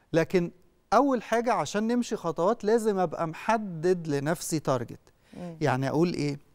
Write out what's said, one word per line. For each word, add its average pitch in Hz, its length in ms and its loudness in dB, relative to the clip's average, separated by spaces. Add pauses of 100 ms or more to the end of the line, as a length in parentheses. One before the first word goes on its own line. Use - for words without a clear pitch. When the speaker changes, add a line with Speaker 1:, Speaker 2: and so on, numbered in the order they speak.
(140)
Speaker 1:
لكن 170 380 2 (420)
أول 254 300 4
حاجة 233 300 0
عشان 202 340 -2
نمشي 240 280 0
خطوات 180 480 0
لازم 214 360 2
أبقى 165 280 -2
محدد 180 800 -2
لنفسي 151 520 -2
تارجت. 127 400 -2 (340)
Speaker 2:
مم. 175 280 -12
Speaker 1:
يعني 135 280 2
أقول 160 240 2
إيه؟ 147 260 -4 (160)